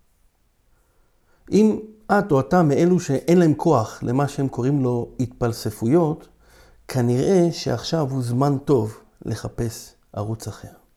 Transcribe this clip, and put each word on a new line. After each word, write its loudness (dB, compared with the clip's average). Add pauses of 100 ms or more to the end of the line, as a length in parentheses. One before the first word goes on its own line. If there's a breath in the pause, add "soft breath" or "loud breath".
(1500)
אם 4 (260)
את 2
או 4
אתה 2
מאלו 4
שאין 2
להם 4
כוח 0
למה 0
שהם -4
קוראים -2
לו -2 (100)
התפלספויות, -2 (600 soft breath)
כנראה 2
שעכשיו -4
הוא -4
זמן 0
טוב 0 (260)
לחפש -8 (180)
ערוץ -8
אחר. -16 (240)